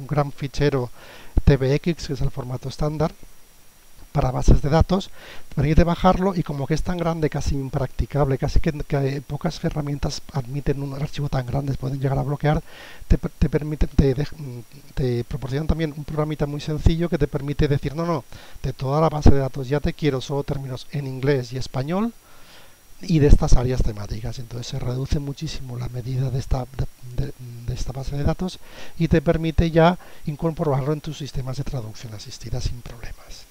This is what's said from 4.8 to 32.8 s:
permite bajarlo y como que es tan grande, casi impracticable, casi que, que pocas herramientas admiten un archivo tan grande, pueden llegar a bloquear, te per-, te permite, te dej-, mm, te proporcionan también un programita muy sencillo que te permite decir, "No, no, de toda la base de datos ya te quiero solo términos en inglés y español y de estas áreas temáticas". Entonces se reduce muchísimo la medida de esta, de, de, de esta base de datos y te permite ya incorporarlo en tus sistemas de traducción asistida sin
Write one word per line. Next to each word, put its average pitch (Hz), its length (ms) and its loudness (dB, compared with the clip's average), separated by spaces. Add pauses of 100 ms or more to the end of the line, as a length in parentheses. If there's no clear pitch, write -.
permite 151 300 6
bajarlo 180 500 4
y 170 80 0
como 139 240 -4
que 160 80 0
es 147 80 2
tan 180 140 -2
grande, 165 340 0
casi 143 240 -2
impracticable, 135 840 0
casi - 200 4
que, 160 140 4
que 139 520 -2
pocas - 380 -4
herramientas 147 600 -2 (100)
admiten 139 500 -2
un 139 120 -6
archivo 147 340 -4
tan 127 180 -2
grande, 139 280 -2
pueden 135 260 -4
llegar 135 180 0
a 127 40 0
bloquear, 147 400 0 (440)
te - 120 6
per-, - 180 -6
te 170 120 2
permite, 151 400 0
te 135 260 4
dej-, 143 220 -4
mm, 123 240 -12 (340)
te 123 300 0
proporcionan 135 420 -4
también 156 300 0
un 151 80 -8
programita 151 420 -2
muy 143 140 -4
sencillo 165 480 2
que 170 100 0
te 156 100 2
permite 143 380 -2
decir, 143 300 0
"No, 165 100 -4
no, 160 180 -2 (380)
de 131 100 -4
toda 139 280 -2
la 160 80 6
base 151 220 6
de 139 80 10
datos 131 300 -4
ya 143 120 0
te 170 120 0
quiero 131 280 0
solo 143 240 -4
términos 135 480 -8
en 143 140 -4
inglés 131 460 -2
y 127 60 -6
español 175 540 -2 (920)
y 156 180 2
de 143 80 8
estas 147 240 8
áreas 127 280 8
temáticas". 110 600 -2
Entonces 120 260 -10
se 135 140 -6
reduce 127 400 -2
muchísimo 139 580 -6
la 120 100 -6
medida 123 420 -4
de 131 100 -2
esta, 127 260 -2 (100)
de, 123 500 -4
de, 139 60 -8 (340)
de 123 80 -4
esta 120 180 -2
base 135 240 -6
de 143 80 0
datos 160 340 -2 (400)
y 160 80 2
te 160 160 4
permite 165 480 2
ya 165 300 6 (260)
incorporarlo 147 640 0
en 151 80 -4
tus 151 160 -8
sistemas 127 420 -4
de 113 60 -4
traducción 110 480 -6
asistida 113 480 -6
sin - 220 -2